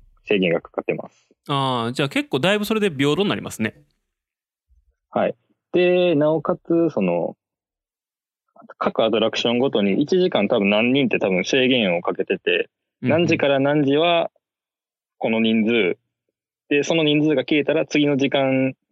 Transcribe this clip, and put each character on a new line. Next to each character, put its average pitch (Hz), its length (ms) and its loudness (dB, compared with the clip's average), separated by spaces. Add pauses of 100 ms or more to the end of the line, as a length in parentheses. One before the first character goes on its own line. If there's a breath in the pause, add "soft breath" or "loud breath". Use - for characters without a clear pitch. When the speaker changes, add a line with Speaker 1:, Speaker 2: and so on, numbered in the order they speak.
(240)
Speaker 1:
制 104 160 0
限 90 120 0
が 82 100 -2
か - 100 -20
か - 100 -8
っ - 40 -10
て 85 100 -2
ま - 140 -14
す。 - 200 -20 (180)
Speaker 2:
あ 131 420 -2
ー、 - 20 -6
じ 139 100 -4
ゃ 139 60 0
あ - 20 -4
結 285 200 -4
構 139 100 0
だ 175 140 2
い 214 60 0
ぶ 208 60 -4
そ 220 80 -4
れ 220 60 0
で 208 100 0
平 143 260 0
等 185 80 -2
に 202 60 0
な 120 60 0
り 98 60 -8
ま 87 100 -10
す - 100 -8
ね。 - 220 -6 (1300)
Speaker 1:
は 104 160 0
い。 - 80 -6 (380)
で、 180 420 2
な 151 160 2
お 160 100 0
か 180 140 -2
つ、 170 340 0
そ - 120 -4
の、 - 360 -2 (1400)
各 - 280 -2
ア 107 60 0
ト 110 80 0
ラ 110 120 0
ク - 60 -8
シ - 100 -2
ョ 120 60 0
ン 120 60 0
ご 135 100 0
と 117 120 0
に 101 200 0
一 180 180 2
時 180 100 2
間 101 180 0
多 - 120 2
分 98 100 2
何 110 220 2
人 135 140 2
っ 107 40 0
て 123 100 -2
多 113 100 0
分 90 160 0
制 127 240 2
限 107 260 2
を 87 60 -2
か 92 120 -4
け 90 120 -4
て 95 140 -4
て、 - 300 -4 (320)
Speaker 2:
う - 40 -6
ん - 20 0
う - 0 -
ん。 - 40 0
Speaker 1:
何 165 160 2
時 165 100 0
か 147 100 0
ら 139 120 2
何 143 240 2
時 139 120 2
は 170 360 0 (840)
こ - 120 -2
の 113 100 0
人 113 260 2
数、 107 320 0 (680)
で、 143 160 0
そ 170 120 0
の 160 80 2
人 151 200 2
数 151 120 2
が 151 80 0
消 151 180 0
え - 20 -2
た 147 100 0
ら 156 120 0
次 147 200 0
の 143 120 2
時 135 120 0
間 131 460 0 (160)